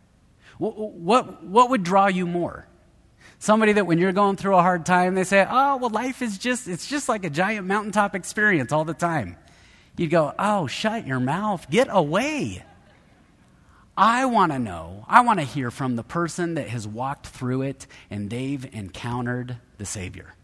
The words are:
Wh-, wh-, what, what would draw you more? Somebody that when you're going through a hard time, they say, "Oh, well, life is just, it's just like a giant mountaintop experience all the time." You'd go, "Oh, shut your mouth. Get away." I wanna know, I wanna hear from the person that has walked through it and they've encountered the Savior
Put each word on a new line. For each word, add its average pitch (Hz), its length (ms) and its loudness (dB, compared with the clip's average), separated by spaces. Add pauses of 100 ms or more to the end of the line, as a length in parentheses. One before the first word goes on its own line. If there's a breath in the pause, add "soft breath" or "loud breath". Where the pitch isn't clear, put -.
(600 loud breath)
Wh-, 214 160 -4
wh-, 214 200 -8
what, 180 480 -2
what 233 260 4
would 247 140 2
draw 196 240 4
you 185 180 0
more? 175 420 -4 (720 loud breath)
Somebody 214 340 4
that 202 120 4
when 170 120 4
you're 185 160 4
going 196 240 2
through 196 180 2
a 175 60 8
hard 175 240 2
time, 180 300 4
they 185 100 0
say, 196 240 4
"Oh, 277 260 2
well, 247 140 -2
life 247 320 -4
is 214 160 -4
just, 240 300 -4
it's 175 200 -8
just 277 220 -4
like 214 160 -2
a 160 40 -4
giant 185 380 -2
mountaintop 202 480 0
experience 196 560 0
all 156 140 2
the 160 80 -6
time." 143 420 -2 (600 soft breath)
You'd 165 140 -2
go, 156 280 2
"Oh, 196 280 0
shut 220 380 -4
your 131 140 -2
mouth. 175 500 -2
Get 233 220 2
away." 180 720 0 (1300 soft breath)
I 233 300 4
wanna 190 320 2
know, 95 500 -8
I 233 140 6
wanna 220 220 2
hear 127 260 -4
from 127 260 -4
the 113 80 -6
person 170 520 -4
that 143 140 -4
has 110 180 -8
walked 123 400 -8
through 131 340 -4
it 135 240 -8 (240 loud breath)
and 101 180 -8
they've 127 460 -6
encountered 123 840 -8 (200)
the 104 80 -10
Savior - 480 -10 (100)